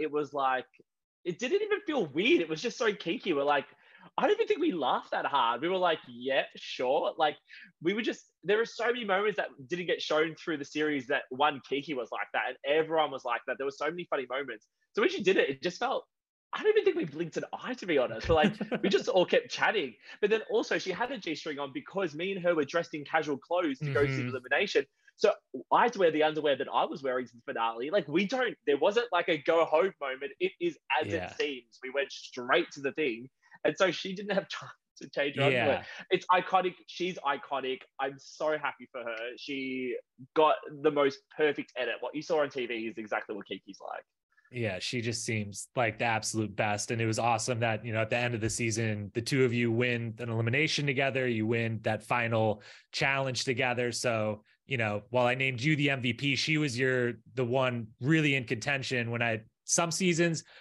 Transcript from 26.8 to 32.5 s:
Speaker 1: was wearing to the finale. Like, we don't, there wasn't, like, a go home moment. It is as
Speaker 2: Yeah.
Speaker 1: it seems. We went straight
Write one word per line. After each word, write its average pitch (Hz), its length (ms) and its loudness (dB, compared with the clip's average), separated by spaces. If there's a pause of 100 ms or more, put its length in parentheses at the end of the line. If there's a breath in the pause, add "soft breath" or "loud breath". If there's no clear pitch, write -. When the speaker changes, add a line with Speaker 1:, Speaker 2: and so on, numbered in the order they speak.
Speaker 1:
was 190 180 -6
wearing 127 240 -2
to - 60 -20
the 123 200 -12
finale. 117 380 -2
Like, 190 160 2
we 175 200 0
don't, 247 280 -2 (120)
there 143 120 4
wasn't, 202 340 2
like, 175 160 2
a 160 100 2
go 165 260 4
home 160 360 4
moment. 139 400 -6
It 185 200 0
is 170 160 -2 (240)
as 156 100 -4
Speaker 2:
Yeah. - 200 -2
Speaker 1:
it - 100 -14
seems. 135 420 -6
We 131 80 -8
went 135 220 -2
straight 135 600 0